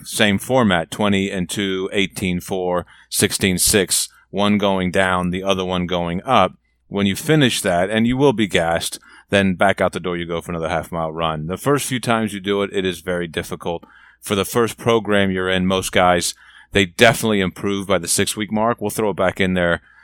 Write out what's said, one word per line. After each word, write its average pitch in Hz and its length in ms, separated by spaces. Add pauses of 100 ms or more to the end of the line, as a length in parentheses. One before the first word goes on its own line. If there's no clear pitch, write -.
same 101 340
format, 104 500
twenty 98 400
and 95 180
two, 95 460
eighteen 95 460
four, 90 480 (240)
sixteen 98 480
six, - 500 (220)
one 101 260
going 95 320
down, 92 400
the 92 140
other 95 200
one 92 220
going 87 400
up. 107 280 (340)
When 101 180
you 98 100
finish 143 460
that, 95 300
and 110 160
you 127 100
will 139 160
be 104 140
gassed, 82 500 (340)
then 98 240
back 98 260
out 90 100
the 98 80
door 87 160
you 87 120
go 85 120
for 90 120
another 82 180
half 80 220
mile 82 200
run. 80 360
The 92 100
first 139 300
few 127 120
times 113 320
you 101 80
do 101 220
it, 101 100
it 95 140
is 90 160
very 87 260
difficult. 85 560 (380)
For 104 140
the 95 100
first 120 320
program 104 540
you're 92 180
in, 92 160
most 95 260
guys, 90 440 (380)
they 101 120
definitely 110 560
improve 98 460
by 98 100
the 82 100
six-week 101 440
mark. 110 280
We'll 104 120
throw 107 180
it 92 80
back 92 240
in 92 140
there. 87 260 (220)